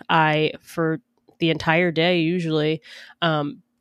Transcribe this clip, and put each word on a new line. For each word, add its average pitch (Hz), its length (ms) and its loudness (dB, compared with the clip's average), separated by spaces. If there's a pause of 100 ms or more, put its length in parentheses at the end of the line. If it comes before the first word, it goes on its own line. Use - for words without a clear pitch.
I, 156 440 2 (100)
for 160 400 -4 (360)
the 165 120 2
entire 165 420 2
day, 170 280 2
usually, 156 600 -2 (400)
um, 151 400 -2 (200)